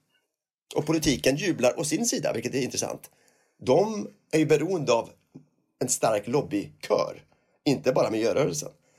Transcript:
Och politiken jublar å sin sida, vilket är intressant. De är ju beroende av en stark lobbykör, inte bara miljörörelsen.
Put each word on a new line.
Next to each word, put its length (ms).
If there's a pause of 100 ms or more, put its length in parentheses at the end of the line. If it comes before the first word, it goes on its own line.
(760)
Och 100
politiken 500
jublar 440
å 40
sin 220
sida, 280
vilket 220
är 60
intressant. 500 (500)
De 460 (240)
är 80
ju 60
beroende 480
av 160 (720)
en 100
stark 380
lobbykör, 960 (420)
inte 260
bara 180
miljörörelsen. 600 (280)